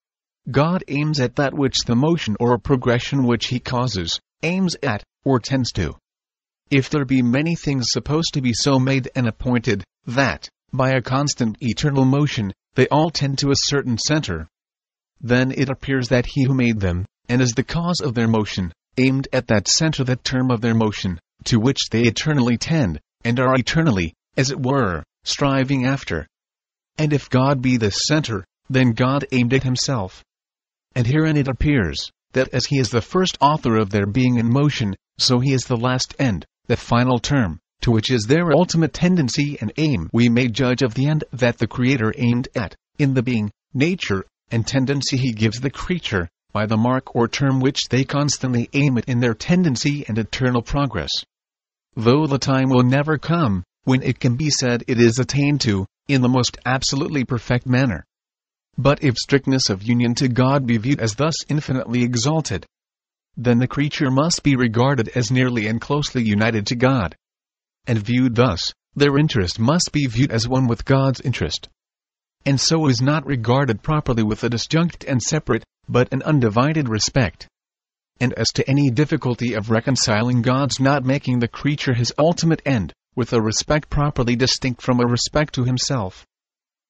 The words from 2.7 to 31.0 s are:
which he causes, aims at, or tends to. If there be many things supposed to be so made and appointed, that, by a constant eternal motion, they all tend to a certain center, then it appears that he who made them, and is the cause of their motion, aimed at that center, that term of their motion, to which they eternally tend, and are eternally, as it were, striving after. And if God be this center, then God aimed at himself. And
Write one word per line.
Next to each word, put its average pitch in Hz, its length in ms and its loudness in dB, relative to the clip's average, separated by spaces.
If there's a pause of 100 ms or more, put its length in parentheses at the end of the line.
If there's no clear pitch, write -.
which 120 240 0
he 123 120 -4
causes, 120 600 -4 (220)
aims 175 400 -2
at, 110 220 -4 (200)
or 135 160 2
tends 131 340 -2
to. 80 200 -4 (800)
If 139 180 2
there 147 160 -2
be 131 160 2
many 139 340 2
things 139 360 -2
supposed 147 420 -2
to 147 80 -2
be 123 120 0
so 135 260 2
made 131 360 0
and 127 120 0
appointed, 117 560 -2 (240)
that, 120 420 -2 (240)
by 131 200 2
a 131 100 2
constant 135 580 -2
eternal 139 420 0
motion, 131 480 2 (220)
they 127 140 4
all 156 240 2
tend 139 260 -2
to 139 140 0
a 139 40 2
certain 127 440 -2
center, 98 480 -2 (760)
then 127 300 2
it 135 180 -2
appears 131 400 -4
that 123 160 2
he - 180 0
who 135 120 2
made 117 240 2
them, 92 260 -2 (240)
and 123 120 2
is 123 100 2
the 123 120 -2
cause 170 380 -4
of 117 140 -4
their 113 120 2
motion, 104 460 -2 (240)
aimed 131 340 2
at 127 160 -2
that 104 200 2
center, 156 360 0
that 127 200 -2
term 131 280 0
of 113 100 0
their 117 120 0
motion, 104 460 0 (260)
to 117 140 2
which 131 300 0
they 113 140 0
eternally 123 540 2
tend, 113 420 -2 (240)
and 120 160 -2
are 131 160 2
eternally, 123 580 0 (240)
as 135 140 0
it 143 100 -8
were, 120 420 -2 (200)
striving 135 640 0
after. 131 420 -4 (720)
And 151 160 0
if 139 160 -2
God 131 320 2
be 127 160 2
this 107 280 0
center, 147 400 -2 (240)
then 131 220 4
God 127 400 0
aimed 123 220 2
at 131 100 2
himself. 127 600 -4 (720)
And 123 120 0